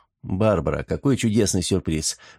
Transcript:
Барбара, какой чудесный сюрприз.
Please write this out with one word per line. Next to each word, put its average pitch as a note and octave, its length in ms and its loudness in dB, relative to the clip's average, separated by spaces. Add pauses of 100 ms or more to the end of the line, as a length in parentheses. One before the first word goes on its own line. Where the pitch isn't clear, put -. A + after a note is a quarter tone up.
(220)
Барбара, E2+ 600 0
какой B2 340 0
чудесный G#2 440 2
сюрприз. E2+ 560 -2 (220)